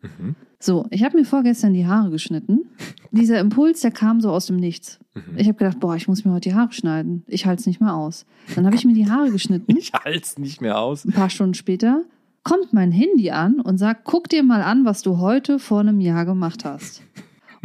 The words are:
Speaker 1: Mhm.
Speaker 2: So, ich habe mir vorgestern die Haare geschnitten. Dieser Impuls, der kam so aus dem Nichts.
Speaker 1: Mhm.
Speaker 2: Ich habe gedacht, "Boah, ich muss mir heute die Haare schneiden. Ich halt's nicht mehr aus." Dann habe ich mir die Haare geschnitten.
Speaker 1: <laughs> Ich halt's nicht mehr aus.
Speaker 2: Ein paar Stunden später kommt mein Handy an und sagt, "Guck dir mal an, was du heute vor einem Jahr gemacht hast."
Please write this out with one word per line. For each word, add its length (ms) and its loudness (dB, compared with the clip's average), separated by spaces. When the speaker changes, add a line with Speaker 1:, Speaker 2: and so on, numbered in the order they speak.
Speaker 1:
Mhm. 340 -10
Speaker 2:
So, 320 0
ich 120 0
habe 140 2
mir 80 4
vorgestern 480 2
die 140 2
Haare 220 2
geschnitten. 520 -2
Dieser 280 4
Impuls, 420 2
der 100 2
kam 300 2
so 100 0
aus 140 -2
dem 100 -2
Nichts. 440 -6
Speaker 1:
Mhm. 80 -14
Speaker 2:
Ich 100 2
habe 100 2
gedacht, 240 0
"Boah, 140 0
ich 120 -6
muss 160 0
mir 80 2
heute 180 -2
die 60 0
Haare 160 2
schneiden. 560 -4
Ich 180 -6
halt's 200 -2
nicht 160 0
mehr 120 2
aus." 320 -8
Dann 100 2
habe 100 4
ich 100 2
mir 80 6
die 160 2
Haare 220 0
geschnitten. 440 0
Speaker 1:
<laughs> 20 4
Ich 160 -6
halt's 440 -6
nicht 240 -10
mehr 180 -2
aus. 240 -4
Speaker 2:
Ein 80 -2
paar 180 0
Stunden 260 -2
später 480 0
kommt 280 -2
mein 200 4
Handy 400 2
an 280 0
und 180 0
sagt, 280 -2
"Guck 240 -2
dir 140 2
mal 180 4
an, 240 2
was 160 0
du 160 0
heute 420 0
vor 220 0
einem 180 2
Jahr 260 0
gemacht 380 -4
hast." 380 -14